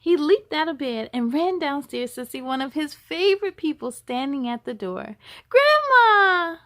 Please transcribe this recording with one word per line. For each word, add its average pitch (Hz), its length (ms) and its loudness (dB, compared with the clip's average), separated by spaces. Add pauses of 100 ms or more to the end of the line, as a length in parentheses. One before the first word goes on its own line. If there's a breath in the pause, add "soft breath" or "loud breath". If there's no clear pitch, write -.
He 339 160 2
leaped 302 360 2
out 311 160 -2
of 320 100 -6
bed 240 340 -6
and 240 220 -2
ran 349 240 0
downstairs 277 560 -4
to 254 100 -10
see 262 160 -12
one 262 200 -4
of 269 140 -6
his 302 200 -4
favorite 381 640 -2
people 294 340 -6
standing 262 580 -6
at 240 160 -6
the 247 100 -8
door. 202 420 -10 (320 loud breath)
Grandma! 466 1160 4